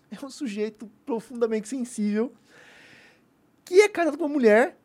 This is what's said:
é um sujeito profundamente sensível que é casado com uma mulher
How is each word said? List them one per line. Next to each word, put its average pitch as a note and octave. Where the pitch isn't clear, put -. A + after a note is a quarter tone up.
é G#3
um C4+
sujeito G#3+
profundamente A3+
sensível A3+
que F4+
é G#4
casado E4
com E4
uma D4
mulher B3